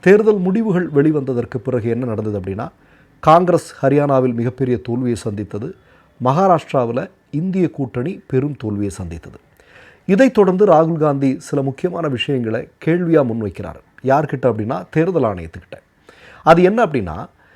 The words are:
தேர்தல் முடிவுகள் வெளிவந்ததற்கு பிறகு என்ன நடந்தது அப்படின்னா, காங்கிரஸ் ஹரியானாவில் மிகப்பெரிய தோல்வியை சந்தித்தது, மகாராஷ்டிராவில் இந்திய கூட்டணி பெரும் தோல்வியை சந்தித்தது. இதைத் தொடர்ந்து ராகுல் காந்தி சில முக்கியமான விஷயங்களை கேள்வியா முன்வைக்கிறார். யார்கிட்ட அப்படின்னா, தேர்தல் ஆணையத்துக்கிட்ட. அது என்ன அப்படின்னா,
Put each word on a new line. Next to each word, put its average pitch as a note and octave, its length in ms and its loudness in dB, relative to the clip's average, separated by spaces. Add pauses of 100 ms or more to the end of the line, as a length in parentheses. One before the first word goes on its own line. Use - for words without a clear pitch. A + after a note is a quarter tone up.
தேர்தல் G#3 380 6
முடிவுகள் F#3 520 0
வெளிவந்ததற்கு C#3+ 680 0
பிறகு A#2+ 340 -4
என்ன A#2 140 -4
நடந்தது A2 360 -4
அப்படின்னா, F#2+ 280 -8 (520)
காங்கிரஸ் E3+ 600 4
ஹரியானாவில் C3+ 520 2
மிகப்பெரிய A#2+ 440 -2
தோல்வியை A#2+ 360 -4
சந்தித்தது, G#2 600 -8 (500)
மகாராஷ்டிராவில் C#3+ 840 0 (200)
இந்திய F3+ 400 -2
கூட்டணி C3+ 560 -8
பெரும் C3+ 300 -2
தோல்வியை G2+ 340 -6
சந்தித்தது. E2+ 460 -12 (720)
இதைத் B3+ 280 4
தொடர்ந்து F#3+ 320 4
ராகுல் E3 320 4
காந்தி C#3 420 0
சில C#3+ 220 -4
முக்கியமான E3+ 460 -4
விஷயங்களை A#2+ 600 -4 (160)
கேள்வியா E3 380 2
முன்வைக்கிறார். G#2+ 580 -6 (220)
யார்கிட்ட C3+ 440 0
அப்படின்னா, A2+ 440 -4
தேர்தல் E3 320 0
ஆணையத்துக்கிட்ட. F2+ 560 -6 (640)
அது E3+ 200 6
என்ன G#3+ 220 2
அப்படின்னா, G#2+ 320 -4 (400)